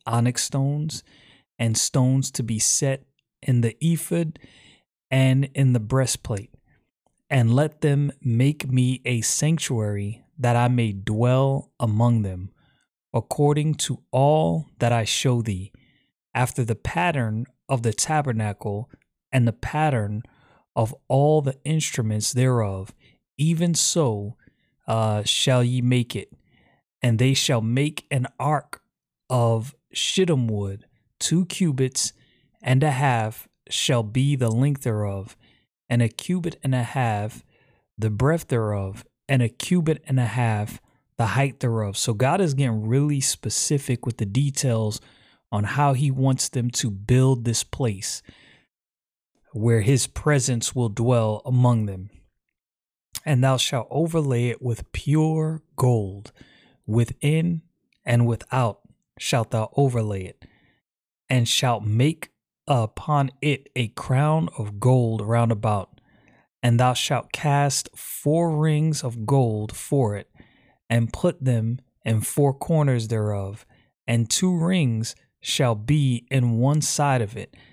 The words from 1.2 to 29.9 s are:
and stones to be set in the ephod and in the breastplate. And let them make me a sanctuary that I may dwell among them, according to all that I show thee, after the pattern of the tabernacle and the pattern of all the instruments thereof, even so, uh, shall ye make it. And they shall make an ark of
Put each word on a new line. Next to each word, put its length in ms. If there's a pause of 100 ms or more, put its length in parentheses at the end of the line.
and 180
stones 540
to 120
be 160
set 460 (380)
in 180
the 180
ephod 600 (720)
and 440
in 200
the 60
breastplate. 760 (760)
And 260
let 280
them 280 (120)
make 480
me 340
a 160
sanctuary 1040 (140)
that 180
I 120
may 240
dwell 880
among 420
them, 300 (600)
according 600
to 360
all 580 (100)
that 140
I 120
show 380
thee, 300 (640)
after 300
the 120
pattern 680 (220)
of 140
the 100
tabernacle 960 (440)
and 140
the 60
pattern 720 (540)
of 180 (140)
all 340
the 220
instruments 680
thereof, 640 (420)
even 380
so, 640 (500)
uh, 380
shall 400
ye 180
make 320
it. 180 (680)
And 160
they 160
shall 260
make 500
an 160 (120)
ark 440 (460)
of 460 (180)